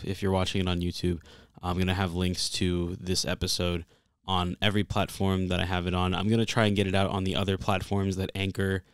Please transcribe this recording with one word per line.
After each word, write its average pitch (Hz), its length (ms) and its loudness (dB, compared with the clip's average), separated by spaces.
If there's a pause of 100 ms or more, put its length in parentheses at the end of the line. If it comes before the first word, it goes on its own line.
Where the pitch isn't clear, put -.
if - 180 -4
you're 95 80 2
watching 95 300 2
it 92 80 2
on 87 120 0
YouTube, 87 380 -2 (420)
I'm 90 160 -2
gonna 92 160 2
have 92 220 0
links 90 360 -2
to 90 500 -2
this 90 240 -2
episode 87 600 -2 (400)
on 90 380 0
every 101 220 2
platform 95 640 0
that 90 100 0
I 90 60 0
have 90 240 -2
it 87 40 0
on. 90 220 2
I'm 95 140 0
gonna 113 180 2
try 113 200 2
and 101 100 4
get 101 100 4
it 95 80 -2
out 95 160 4
on 98 140 0
the 95 100 0
other 95 240 0
platforms 98 560 0
that 95 180 -2
Anchor 98 600 0